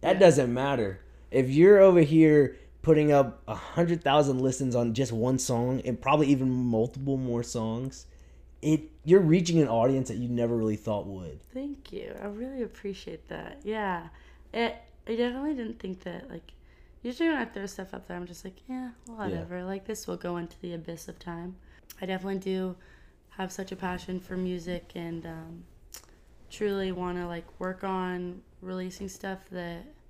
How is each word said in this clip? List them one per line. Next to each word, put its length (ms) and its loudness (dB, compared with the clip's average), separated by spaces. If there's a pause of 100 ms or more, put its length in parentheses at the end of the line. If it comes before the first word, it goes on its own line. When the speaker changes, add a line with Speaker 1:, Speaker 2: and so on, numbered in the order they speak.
Speaker 1:
that 120 2
Speaker 2:
Yeah. 60 2
Speaker 1:
doesn't 340 8
matter. 480 -2 (300)
If 180 2
you're 300 10
over 220 10
here 540 6 (280)
putting 280 6
up 360 4
a 80 -6
hundred 480 -2
thousand 380 4
listens 340 0
on 180 0
just 180 -2
one 280 0
song, 420 -2
and 180 -4
probably 280 2
even 240 4
multiple 680 0
more 260 -2
songs, 600 -6 (560)
it, 200 2 (220)
you're 180 8
reaching 380 4
an 80 4
audience 420 2
that 80 -6
you 120 -4
never 260 -2
really 200 0
thought 320 -6
would. 320 -12 (140)
Speaker 2:
Thank 380 -12
you. 300 -12
I 60 -10
really 340 -10
appreciate 680 -12
that. 340 -12
Yeah. 460 -6 (440)
It, 220 -4 (320)
I 80 -4
definitely 400 -2
didn't 240 -8
think 240 -10
that, 260 -12
like, 220 -16 (500)
usually 280 -2
when 100 0
I 60 -4
throw 200 -12
stuff 300 -12
up 120 -14
there, 80 -12
I'm 120 -10
just 180 -18
like, 120 -16 (120)
"Yeah, 220 -10 (160)
whatever. 500 -8
Speaker 1:
Yeah. 80 -10
Speaker 2:
Like, 200 -8
this 200 -10
will 120 -8
go 200 -8
into 240 -10
the 140 -10
abyss 320 -14
of 100 -16
time." 380 -12 (440)
I 60 -8
definitely 340 -6
do 360 -6 (560)
have 200 -10
such 200 -10
a 40 -10
passion 440 -8
for 180 -12
music, 560 -8
and, 320 -10
um, 380 -16 (840)
truly 420 -4
wanna, 360 -6
like, 180 -10 (140)
work 240 -8
on 580 -6 (200)
releasing 460 -10
stuff 320 -10 (120)
that 340 -10 (240)